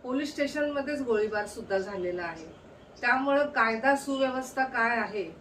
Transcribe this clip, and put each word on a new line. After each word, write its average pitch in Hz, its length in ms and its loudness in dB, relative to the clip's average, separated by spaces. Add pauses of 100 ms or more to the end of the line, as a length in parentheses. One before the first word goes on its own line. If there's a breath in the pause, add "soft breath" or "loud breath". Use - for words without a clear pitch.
पोलीस 277 280 -2
स्टेशनमध्येच 285 680 -2
गोळीबार 214 440 2
सुद्धा 196 320 -4
झालेला 180 460 -2
आहे. 160 220 -8 (560)
त्यामुळं 277 440 4
कायदा 233 500 2
सुव्यवस्था 262 680 0
काय 233 340 0
आहे 208 260 -2 (180)